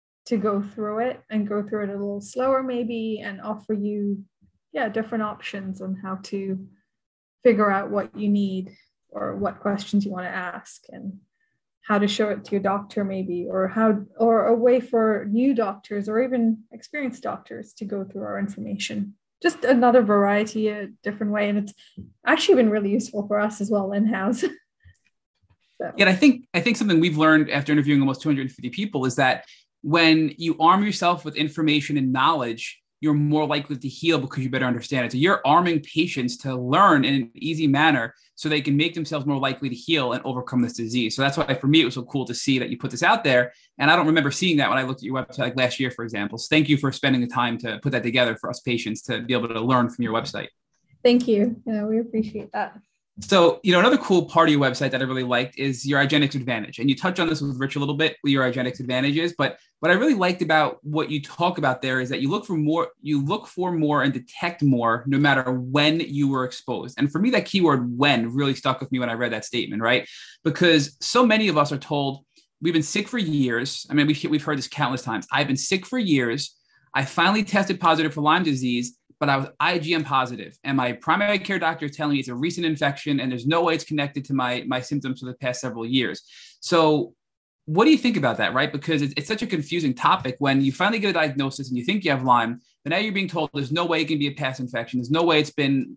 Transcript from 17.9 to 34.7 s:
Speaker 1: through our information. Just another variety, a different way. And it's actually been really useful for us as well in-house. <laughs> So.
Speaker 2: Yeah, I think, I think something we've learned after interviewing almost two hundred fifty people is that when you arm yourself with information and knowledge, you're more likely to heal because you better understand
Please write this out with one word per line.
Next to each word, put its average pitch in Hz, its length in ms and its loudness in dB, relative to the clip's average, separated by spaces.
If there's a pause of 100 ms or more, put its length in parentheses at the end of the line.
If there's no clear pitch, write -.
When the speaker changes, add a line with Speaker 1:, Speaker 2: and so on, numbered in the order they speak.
Speaker 1:
through 202 180 -12
our 208 160 -8
information. 202 760 -6 (260)
Just - 240 -2
another 247 360 6
variety, 208 680 2
a 208 180 -8 (160)
different 208 300 -4
way. 208 160 0
And 208 80 0
it's 202 160 -4 (520)
actually 320 300 4
been 233 140 6
really 208 220 0
useful 208 360 -2
for 208 100 0
us 214 220 -2
as 202 100 -4
well 202 220 0
in-house. 208 580 0
<laughs> - 40 -12 (1300)
So. - 160 -8
Speaker 2:
Yeah, 202 100 6
I 190 60 6
think, 262 400 6
I 175 80 0
think 233 160 2
something 190 220 4
we've 160 180 2
learned 156 320 6
after 143 220 -2
interviewing 147 280 4
almost 135 220 0
two 156 80 -2
hundred 135 220 0
fifty 123 180 -10
people 151 360 -4
is 127 100 -2
that 131 280 2 (380)
when 160 560 4
you 160 220 -2
arm 180 240 4
yourself 175 420 0
with 147 100 -10
information 151 600 0
and 131 160 0
knowledge, 131 680 0 (220)
you're 151 140 2
more 151 320 2
likely 147 280 -4
to 131 140 -8
heal 165 300 0
because 135 240 -4
you 127 80 -4
better 131 160 0
understand 120 400 -2